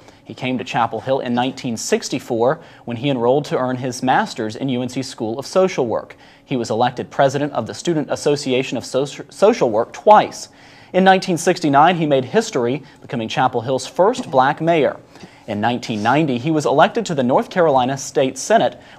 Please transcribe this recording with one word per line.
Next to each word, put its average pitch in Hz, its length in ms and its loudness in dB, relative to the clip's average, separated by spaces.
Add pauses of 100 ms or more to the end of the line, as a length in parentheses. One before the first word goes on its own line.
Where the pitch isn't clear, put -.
(240)
He - 100 -16
came 127 240 -6
to 107 60 -6
Chapel 117 380 -2
Hill 131 180 -2
in 120 140 -4
nineteen 123 420 -4
sixty-four 127 840 -2 (240)
when 117 100 -10
he 123 140 -4
enrolled 127 360 2
to 165 120 -4
earn 127 180 -2
his 123 260 -8
master's 131 540 -2
in 139 140 -6
U 123 120 -2
N 127 60 -4
C 127 160 -6
School 113 340 -8
of 135 80 -10
Social 185 420 0
Work. 95 280 -4 (300)
He 143 100 -4
was 117 140 -2
elected 117 420 -2
president 143 400 0
of 117 160 -4
the 98 60 -8
Student 156 380 -4
Association 135 680 -2
of 107 80 -8
Soci-, - 480 -6
Social 196 360 2
Work 110 220 -2
twice. - 560 4 (460)
In 185 100 4
nineteen 190 340 4
sixty-nine, 165 600 4
he 165 80 0
made 139 180 2
history, 135 600 -2 (180)
becoming 113 260 -6
Chapel 127 320 0
Hill's 127 280 -4
first 220 440 0
black 139 300 2
mayor. 160 360 2 (500)
In 104 120 -4
nineteen 117 440 -2
ninety, 135 340 2
he 135 140 -4
was 151 140 0
elected 185 420 2
to 175 80 -4
the 135 80 0
North 147 260 0
Carolina 139 480 2
State 135 400 -2
Senate, 170 420 0 (200)